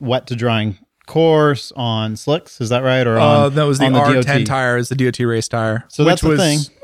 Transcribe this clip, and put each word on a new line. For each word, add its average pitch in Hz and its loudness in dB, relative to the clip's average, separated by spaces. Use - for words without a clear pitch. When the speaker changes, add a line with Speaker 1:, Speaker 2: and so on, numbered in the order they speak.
Speaker 1:
wet 127 -4
to 123 -8
drying 110 -2
course 156 2
on 110 -4
slicks. - -6
Is 117 -4
that 123 -2
right? 131 0
Or 113 2
Speaker 2:
Uh, 147 4
Speaker 1:
on, 139 -2
Speaker 2:
that 151 2
was 143 0
the 139 2
Speaker 1:
on 131 2
the 131 2
Speaker 2:
R 143 2
ten 127 2
Speaker 1:
D 131 -4
O 139 2
T? - 0
Speaker 2:
tire, 127 -2
is 123 -4
the 127 -6
D 131 0
O 123 0
T 123 -4
race 117 -2
tire, 113 -4
Speaker 1:
So - -2
Speaker 2:
which 160 4
Speaker 1:
that's 175 0
the 160 0
Speaker 2:
was 151 2
Speaker 1:
thing. 151 0